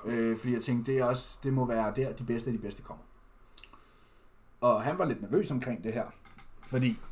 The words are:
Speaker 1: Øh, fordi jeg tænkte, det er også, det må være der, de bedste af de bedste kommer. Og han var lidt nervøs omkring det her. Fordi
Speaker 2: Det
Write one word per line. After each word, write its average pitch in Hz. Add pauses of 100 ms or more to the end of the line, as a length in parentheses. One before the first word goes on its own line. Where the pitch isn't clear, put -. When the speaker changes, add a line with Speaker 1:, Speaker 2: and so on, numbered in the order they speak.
Speaker 1:
Øh, 113
fordi 123
jeg 117
tænkte, 123
det 135
er 127
også, 123
det 135
må 131
være 113
der, 131
de -
bedste 117
af -
de -
bedste 101
kommer. - (1600)
Og 113
han 156
var 185
lidt 120
nervøs 139
omkring 120
det 110
her. 113 (580)
Fordi 127
Speaker 2:
Det - (160)